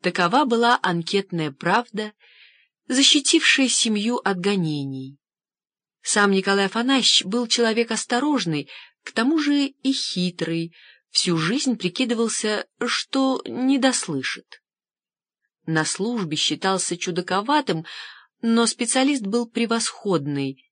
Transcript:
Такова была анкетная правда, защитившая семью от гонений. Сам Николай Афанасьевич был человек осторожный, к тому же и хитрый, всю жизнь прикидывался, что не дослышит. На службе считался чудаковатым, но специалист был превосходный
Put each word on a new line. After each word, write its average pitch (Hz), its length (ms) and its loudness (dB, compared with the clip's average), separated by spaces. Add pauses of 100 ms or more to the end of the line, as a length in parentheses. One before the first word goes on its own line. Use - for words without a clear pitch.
Такова 190 460 2
была 233 360 4
анкетная 170 680 -2
правда, 214 600 -2 (760)
защитившая 277 800 4
семью 220 480 0
от 196 220 -2
гонений. 143 800 -2 (840)
Сам 202 280 2
Николай 196 360 2
Афанасьевич 240 580 2
был 233 220 -2
человек 233 440 2
осторожный, 226 800 -2 (340)
к - 80 -14
тому 269 260 2
же 285 280 2
и 269 260 -4
хитрый, 170 840 -4 (360)
всю - 260 0
жизнь 220 400 0
прикидывался, 220 920 -2 (200)
что 269 580 0
не 262 340 0
дослышит. - 840 -2 (1040)
На 160 180 2
службе 190 520 -4
считался 180 600 -2
чудаковатым, 185 880 -2 (560)
но 226 260 2
специалист 262 560 0
был 226 240 -2
превосходный 165 1300 -2